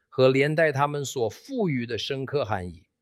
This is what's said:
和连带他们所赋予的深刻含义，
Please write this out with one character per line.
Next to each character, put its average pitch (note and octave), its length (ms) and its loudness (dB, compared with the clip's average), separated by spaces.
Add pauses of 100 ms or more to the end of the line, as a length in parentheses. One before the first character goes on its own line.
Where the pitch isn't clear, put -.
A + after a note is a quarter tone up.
和 C3 200 4
连 C3+ 260 4
带 D#3 180 4
他 C#3 160 2
们 D3 160 -4
所 A#2+ 240 -2
赋 A3+ 400 -4
予 B2 180 -2
的 A#2 100 -6
深 C3+ 300 -6
刻 C#3+ 180 -2
含 G2 220 -4
义， E2+ 220 -16 (140)